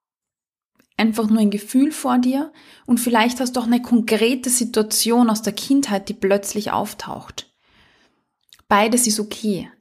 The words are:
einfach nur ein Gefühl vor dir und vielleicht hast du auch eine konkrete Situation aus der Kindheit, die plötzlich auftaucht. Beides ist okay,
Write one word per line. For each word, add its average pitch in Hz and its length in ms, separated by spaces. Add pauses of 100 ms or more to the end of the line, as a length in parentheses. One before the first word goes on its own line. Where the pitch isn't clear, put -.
(960)
einfach 220 320
nur 220 100
ein 208 120
Gefühl 254 400
vor 254 260
dir 269 340 (340)
und 240 140
vielleicht 233 400
hast 247 160
du 254 40
auch 226 80
eine 240 140
konkrete 233 680
Situation 226 800
aus 214 120
der 202 120
Kindheit, 240 560
die 208 40
plötzlich 202 580
auftaucht. - 800 (1160)
Beides 220 400
ist 214 120
okay, 208 500 (120)